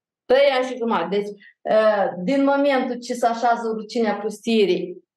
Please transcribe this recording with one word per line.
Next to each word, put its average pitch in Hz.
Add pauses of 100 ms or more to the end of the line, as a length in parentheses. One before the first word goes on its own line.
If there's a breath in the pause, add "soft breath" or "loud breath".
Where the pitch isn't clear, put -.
(240)
Trei 277
ani 254
și 247
jumate. 202
Deci, 202 (420 loud breath)
ă, 214 (120)
din 277
momentul 269
ce -
se 240
așează 226
urăciunea 214
pustirii 202 (120)